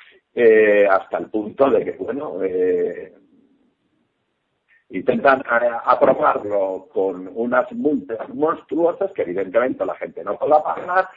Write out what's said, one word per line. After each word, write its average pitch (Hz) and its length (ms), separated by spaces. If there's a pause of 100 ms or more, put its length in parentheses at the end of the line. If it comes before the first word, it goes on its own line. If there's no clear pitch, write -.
(360)
eh, 107 540
hasta 95 300
el 85 100
punto 107 400
de 104 160
que, 95 60
bueno, 98 520
eh, 90 720 (1800)
intentan, 123 500
eh, 120 300 (160)
aprobarlo 104 1080
con 92 400
unas 120 380
multas 120 580
monstruosas 165 840
que - 100
evidentemente 95 640
la 87 100
gente 85 280
no 98 140
podrá 151 240
pagar 175 560